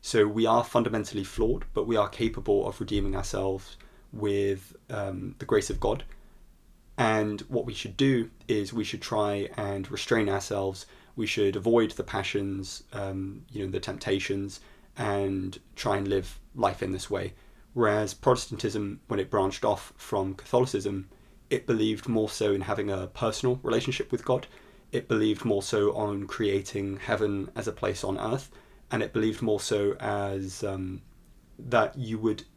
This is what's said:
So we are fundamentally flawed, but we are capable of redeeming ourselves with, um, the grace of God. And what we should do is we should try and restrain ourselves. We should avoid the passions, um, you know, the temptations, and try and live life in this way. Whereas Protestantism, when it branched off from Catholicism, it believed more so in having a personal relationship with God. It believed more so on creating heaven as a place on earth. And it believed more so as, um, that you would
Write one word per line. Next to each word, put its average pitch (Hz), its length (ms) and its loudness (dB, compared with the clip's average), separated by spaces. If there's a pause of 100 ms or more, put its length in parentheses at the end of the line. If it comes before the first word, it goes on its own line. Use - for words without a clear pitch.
So 107 260 6
we 110 200 2
are 117 180 6
fundamentally 107 580 0
flawed, 113 520 0
but 104 120 0
we 113 100 2
are 104 120 4
capable 110 580 0
of 101 140 -6
redeeming 101 340 0
ourselves 95 600 -4 (340)
with, 101 640 0 (160)
um, 95 480 -4
the - 60 -8
grace 104 260 4
of 98 80 -2
God. 113 240 0 (960)
And 110 440 2
what 117 220 -2
we 117 80 -6
should 98 240 -8
do 131 340 4 (180)
is 104 240 0
we 113 120 -2
should 104 160 -6
try 104 560 0
and 101 340 -4
restrain 104 380 2
ourselves. 98 560 -2 (320)
We 110 100 -2
should 101 300 2
avoid 113 360 4
the - 120 -6
passions, 98 880 -4
um, 98 580 -6
you 107 140 -6
know, 95 60 -4
the 92 100 -2
temptations, 98 800 -2 (360)
and 98 600 -2 (160)
try 101 220 0
and 101 100 -2
live 98 320 0 (160)
life 98 280 0
in 95 100 -2
this 90 160 -6
way. 95 240 -2 (400)
Whereas 107 400 4
Protestantism, 107 960 0
when 104 120 0
it 95 100 -2
branched 95 340 2
off 104 320 0
from 95 380 -2
Catholicism, 101 760 0 (400)
it - 180 -2
believed 113 420 2
more 110 200 2
so 104 240 0
in 98 80 2
having 101 300 -2
a 92 180 -4
personal 123 540 -2
relationship 123 500 0
with 123 120 -2
God. 127 220 0 (460)
It 120 160 -4
believed 110 380 2
more 101 160 2
so 104 340 2
on 101 300 -2
creating 98 720 -2
heaven 104 580 -2
as - 100 -6
a 110 60 -4
place 95 320 -4
on 95 140 -2
earth. 113 320 -4 (400)
And 113 120 0
it - 120 -6
believed 110 260 0
more 104 200 2
so 101 380 0
as, 98 640 -4
um, 95 380 -6 (580)
that 120 380 2
you 113 220 -4
would 107 260 2 (120)